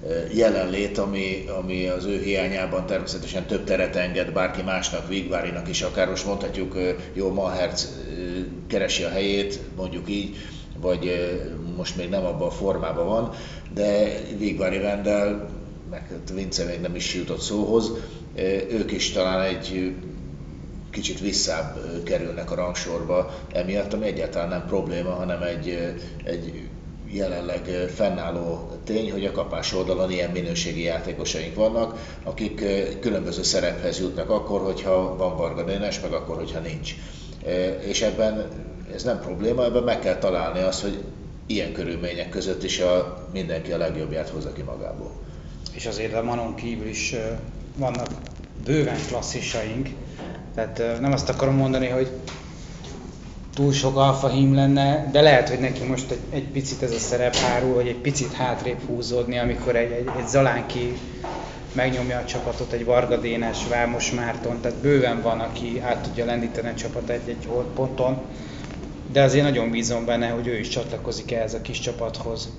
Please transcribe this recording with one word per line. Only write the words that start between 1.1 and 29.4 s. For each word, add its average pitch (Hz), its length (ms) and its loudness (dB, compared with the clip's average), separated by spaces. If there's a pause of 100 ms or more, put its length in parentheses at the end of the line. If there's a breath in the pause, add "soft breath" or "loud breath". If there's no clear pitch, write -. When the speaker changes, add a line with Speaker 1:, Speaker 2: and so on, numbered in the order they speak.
Speaker 1:
ami 92 280 -2
az 90 180 0
ő 98 180 0
hiányában 92 640 0
természetesen 92 600 -4
több 98 180 0
teret 92 320 2
enged 90 360 0
bárki 92 300 0
másnak, 90 460 -2
Vigvárinak 87 600 -2
is 90 140 -2
akár. 92 260 2
Most 92 180 -2
mondhatjuk, 95 480 -2
ö, 90 160 0 (220 loud breath)
jó, 92 200 0
Maherc, 90 520 0
ö, 87 560 -6 (260)
keresi 95 360 0
a 85 60 0
helyét, 98 520 0 (160)
mondjuk 92 340 -4
így, 101 260 -2 (440 loud breath)
vagy, 87 260 2
ö, 87 280 0 (420)
most 87 200 -4
még 87 120 -4
nem 95 160 0
abban 85 240 0
a - 20 0
formában 85 560 0
van, 113 260 0 (420 loud breath)
de 104 340 4 (300)
Vigvári 95 400 2
Vendel, 101 680 2 (420)
meg 85 180 -10 (260)
Vince 92 300 -2
még 85 160 -4
nem 87 140 -4
is - 200 -4
jutott 87 260 -4
szóhoz, 104 500 2 (460 loud breath)
ö, 90 60 -2 (280)
ők 107 220 0
is 92 200 -2
talán 92 280 2
egy, 92 560 -2
ö, - 140 -10 (800)
kicsit 95 300 -6
visszább, 82 560 0
ö, 82 260 -6
kerülnek 85 480 -2
a 85 40 -2
rangsorba 87 760 0 (220 loud breath)
emiatt, 98 400 0
ami 107 140 -2
egyáltalán 85 420 -2
nem 90 180 -4
probléma, 87 440 -2
hanem 90 320 -2
egy, 85 260 -4
ö, 87 200 -2 (420 loud breath)
egy - 380 -6 (460)
jelenleg, 90 540 -2
ö, 90 180 -2
fennálló 85 840 -2 (140)
tény, 110 280 0
hogy 98 120 -2
a 95 80 0
kapás 82 420 -2